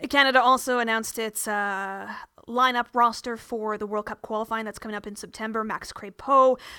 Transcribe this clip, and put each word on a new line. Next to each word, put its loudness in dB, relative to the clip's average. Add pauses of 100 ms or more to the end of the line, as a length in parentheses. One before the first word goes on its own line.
(100)
Canada 6
also 4
announced -2
its, -6
uh, -4 (340)
lineup 2
roster 2
for -6
the -6
World -4
Cup -10
qualifying -4
that's -10
coming -8
up -8
in -12
September. -6
Max -8
Crepeau 4 (220)